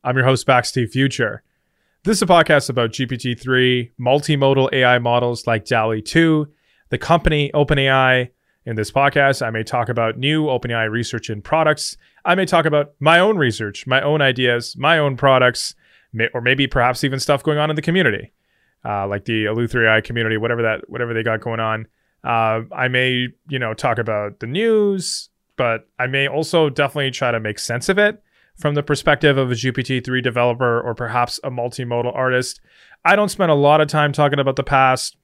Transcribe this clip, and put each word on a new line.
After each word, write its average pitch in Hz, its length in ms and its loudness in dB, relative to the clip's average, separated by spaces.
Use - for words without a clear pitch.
I'm 127 100 -2
your 131 100 2
host, 131 200 2
Bax 127 260 2
T 120 140 -2
Future. 131 580 -2
This 208 140 2
is - 20 0
a 202 40 2
podcast 160 440 4
about 117 240 -2
G 135 120 -4
P 123 120 -6
T 123 180 -4
three, 127 640 0
multimodal 135 720 2
A 131 140 2
I 123 140 4
models 120 460 -2
like 113 200 -2
dall-E 110 360 0
two, 156 460 2
the 131 60 -4
company 151 560 0
Open 147 240 2
A 135 120 2
I. 127 420 2
In 113 120 -6
this 107 120 -4
podcast, 139 560 2
I 113 40 -4
may 110 140 -6
talk 120 260 -4
about 113 280 -2
new 151 320 0
Open 123 220 -4
A 117 40 -4
I 113 80 0
research 113 460 -4
and 101 140 -10
products. 151 540 0
I 175 120 2
may 190 100 0
talk 165 200 2
about 147 360 0
my 165 180 6
own 202 180 2
research, 113 480 -2
my 127 160 0
own 151 200 0
ideas, 123 560 0
my 156 200 2
own 139 200 0
products, 127 580 2
may-, 113 200 0
or 123 60 -4
maybe 131 280 2
perhaps 127 360 0
even 135 160 -2
stuff 139 240 0
going 151 140 0
on 151 120 0
in 156 60 -2
the 156 60 -4
community, 165 500 0
uh, 101 240 -4
like 101 160 -6
the 110 180 -2
Eleuther 113 480 0
A 110 60 4
I - 20 4
community, 110 380 -2
whatever 117 240 -2
that, 110 280 -2
whatever 120 240 -6
they 113 80 -2
got 113 200 -2
going 113 180 -6
on. 110 260 -4
Uh, 113 380 0
I 127 140 -2
may, 127 400 0
you 135 100 -6
know, 113 140 -4
talk 117 240 -2
about 104 420 -4
the 113 80 -10
news, 202 800 -2
but 117 320 -2
I 127 80 -2
may 139 200 -2
also 156 400 0
definitely 139 440 -2
try 127 180 -2
to 117 100 -2
make 107 200 -6
sense 120 280 -4
of 196 120 2
it 214 240 0
from 147 160 -2
the 147 80 0
perspective 143 560 2
of 127 140 0
a 120 40 0
G 120 160 -4
P 120 120 -4
T 127 160 -2
three 127 200 -4
developer 120 640 0
or 117 140 -6
perhaps 120 480 -4
a 135 80 -6
multimodal 120 640 -4
artist. 127 440 -2
I 180 100 6
don't 208 140 0
spend 175 220 0
a - 20 6
lot 143 260 6
of 151 80 2
time 147 260 0
talking 143 260 2
about 135 160 0
the 131 80 -2
past 131 600 2